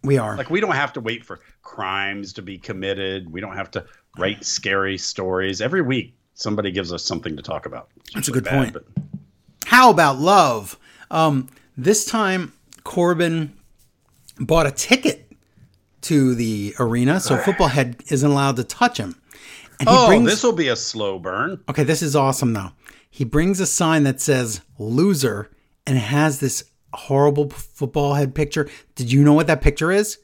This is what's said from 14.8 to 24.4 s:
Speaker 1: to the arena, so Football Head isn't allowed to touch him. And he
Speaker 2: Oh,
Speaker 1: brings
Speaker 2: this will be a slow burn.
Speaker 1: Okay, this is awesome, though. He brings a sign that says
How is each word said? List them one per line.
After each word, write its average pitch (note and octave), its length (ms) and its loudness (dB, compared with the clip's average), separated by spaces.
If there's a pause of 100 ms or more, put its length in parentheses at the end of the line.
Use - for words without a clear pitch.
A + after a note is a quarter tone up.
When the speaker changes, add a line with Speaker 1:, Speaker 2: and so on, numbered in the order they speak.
Speaker 1:
to C3+ 320 2
the G#2+ 460 -4
arena, B2 400 2
so C#3+ 160 0
Football F#3 320 0
Head B2 400 -2
isn't D3 200 2
allowed C#3 280 2
to A#2+ 80 -4
touch - 320 -2
him. F#2 240 -8 (580)
And - 100 2
he A3+ 60 8
Speaker 2:
Oh, A#3+ 140 8
Speaker 1:
brings A3+ 220 6
Speaker 2:
this G#3+ 120 0
will A#3+ 100 4
be E3 160 0
a A#2 80 2
slow G2+ 420 -4
burn. F#2+ 500 -6
Speaker 1:
Okay, C#3 160 0
this D#3 180 0
is D3 140 -2
awesome, C3+ 380 0
though. F#2+ 180 -8 (380)
He - 140 -4
brings E3+ 360 0
a F#3 60 0
sign D#3+ 380 2
that C3 160 0
says B2 400 -2 (180)